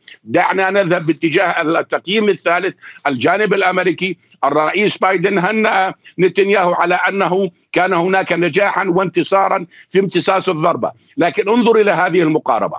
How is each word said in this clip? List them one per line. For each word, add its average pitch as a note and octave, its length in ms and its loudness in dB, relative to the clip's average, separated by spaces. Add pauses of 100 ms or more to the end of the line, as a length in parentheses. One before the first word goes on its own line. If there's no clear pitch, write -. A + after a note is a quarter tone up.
(240)
دعنا F3+ 460 0
نذهب F3+ 360 0
باتجاه E3+ 560 0
التقييم E3+ 680 -2
الثالث، F3+ 460 -2 (320)
الجانب E3+ 460 0
الأمريكي. F#3 640 -2 (260)
الرئيس D#3 540 0
بايدن F#3+ 400 0
هنأ G3 560 0 (260)
نتنياهو F#3+ 540 2
على F3 220 0
أنه F#3 560 0 (200)
كان F3+ 220 0
هناك F3+ 400 0
نجاحًا F3+ 540 0
وانتصارًا F#3 800 0 (240)
في F#3 100 0
امتصاص F#3 500 0
الضربة، D#3 420 -2 (260)
لكن F3+ 320 0
انظر A#3 260 4
إلى G#3 160 4
هذه F3 300 2
المقاربة. B2+ 580 0